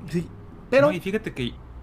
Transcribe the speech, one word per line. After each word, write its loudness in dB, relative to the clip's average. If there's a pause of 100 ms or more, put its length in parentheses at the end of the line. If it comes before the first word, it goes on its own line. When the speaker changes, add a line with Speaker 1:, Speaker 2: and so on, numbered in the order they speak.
Speaker 1:
Sí, -2 (420)
pero 8
Speaker 2:
No, 4
y -4
fíjate -2
que -4 (280)